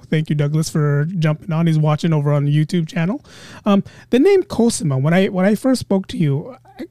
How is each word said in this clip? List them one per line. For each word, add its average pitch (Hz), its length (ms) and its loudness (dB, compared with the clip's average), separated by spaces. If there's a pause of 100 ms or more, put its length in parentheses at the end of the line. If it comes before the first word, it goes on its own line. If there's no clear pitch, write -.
(120)
Thank 156 180 -2
you, 156 60 -2
Douglas, 151 340 -2
for 147 360 0 (120)
jumping 156 340 -2
on. 160 140 0
He's 156 140 2
watching 156 340 0
over 147 180 0
on 143 140 0
the 147 100 0
YouTube 156 320 0
channel. 180 380 -4 (400)
Um, 202 180 2 (280)
the 247 80 4
name 381 240 4
Cosima, 220 560 0
when 156 160 2
I, 190 140 2
when 185 180 -2
I 214 80 4
first 262 260 0
spoke 190 280 -2
to - 80 -10
you, 156 380 -2 (220)
I, - 140 -12